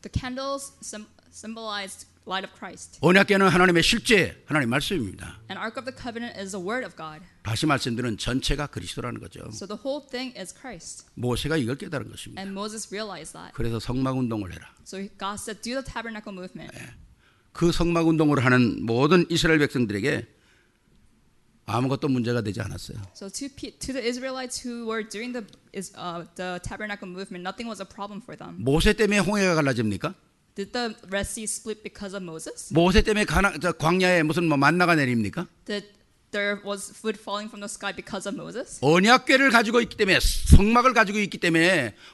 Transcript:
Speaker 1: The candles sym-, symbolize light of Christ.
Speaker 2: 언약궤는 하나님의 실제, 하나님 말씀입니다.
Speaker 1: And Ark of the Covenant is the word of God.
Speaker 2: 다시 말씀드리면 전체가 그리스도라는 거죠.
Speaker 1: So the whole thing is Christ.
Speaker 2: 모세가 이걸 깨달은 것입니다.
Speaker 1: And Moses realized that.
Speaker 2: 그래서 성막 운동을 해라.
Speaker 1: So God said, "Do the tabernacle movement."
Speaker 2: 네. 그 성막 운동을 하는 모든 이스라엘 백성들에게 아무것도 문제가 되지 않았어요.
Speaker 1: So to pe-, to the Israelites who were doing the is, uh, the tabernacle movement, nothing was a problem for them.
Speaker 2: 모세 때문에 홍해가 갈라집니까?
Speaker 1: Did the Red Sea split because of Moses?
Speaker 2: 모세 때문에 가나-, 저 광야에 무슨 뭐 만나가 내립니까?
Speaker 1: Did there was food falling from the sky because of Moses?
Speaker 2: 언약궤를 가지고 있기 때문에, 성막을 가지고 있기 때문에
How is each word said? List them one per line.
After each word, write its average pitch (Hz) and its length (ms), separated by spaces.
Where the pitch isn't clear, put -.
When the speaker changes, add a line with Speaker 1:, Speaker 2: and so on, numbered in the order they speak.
Speaker 1:
The 196 100
candles 269 600
sym-, 214 240
symbolize 214 760
light 190 160
of - 140
Christ. - 440
Speaker 2:
언약궤는 196 460
하나님의 180 360
실제, - 640
하나님 143 220
말씀입니다. 131 800
Speaker 1:
And 190 140
Ark 226 160
of 240 80
the 262 100
Covenant 233 440
is 196 180
the - 20
word 220 240
of 180 140
God. 156 240
Speaker 2:
다시 110 240
말씀드리면 123 500
전체가 135 480
그리스도라는 120 560
거죠. 85 200
Speaker 1:
So 180 140
the 208 100
whole 277 320
thing 254 260
is 185 160
Christ. - 600
Speaker 2:
모세가 123 440
이걸 131 200
깨달은 147 320
것입니다. - 320
Speaker 1:
And 196 160
Moses 214 320
realized 190 440
that. 170 200
Speaker 2:
그래서 117 260
성막 131 380
운동을 113 360
해라. - 200
Speaker 1:
So - 140
God 202 180
said, 208 240
"Do 240 180
the 262 60
tabernacle 220 480
movement." 180 400
Speaker 2:
네. - 160
그 170 180
성막 170 360
운동을 151 360
하는 123 400
모든 143 460
이스라엘 160 300
백성들에게 123 680
아무것도 131 400
문제가 120 340
되지 104 200
않았어요. 95 360
Speaker 1:
So 196 160
to 277 260
pe-, - 220
to - 160
the 262 80
Israelites 254 640
who 233 240
were 220 180
doing 233 260
the 240 120
is, 190 180
uh, 170 300
the 180 300
tabernacle 202 420
movement, 180 380
nothing 226 240
was 214 100
a 190 80
problem 202 340
for - 140
them. 170 280
Speaker 2:
모세 160 300
때문에 208 260
홍해가 190 340
갈라집니까? 127 600
Speaker 1:
Did 196 160
the 233 240
Red 196 160
Sea 226 160
split 214 400
because 202 320
of 196 80
Moses? 160 500
Speaker 2:
모세 180 280
때문에 214 240
가나-, 175 320
저 160 160
광야에 180 500
무슨 165 240
뭐 151 80
만나가 165 400
내립니까? 123 520
Speaker 1:
Did 208 220
there 202 320
was 196 320
food 214 240
falling 208 300
from 208 100
the 202 80
sky 202 240
because 190 380
of 190 100
Moses? 170 420
Speaker 2:
언약궤를 254 680
가지고 233 320
있기 - 160
때문에, 185 240
성막을 240 720
가지고 214 260
있기 196 200
때문에 165 560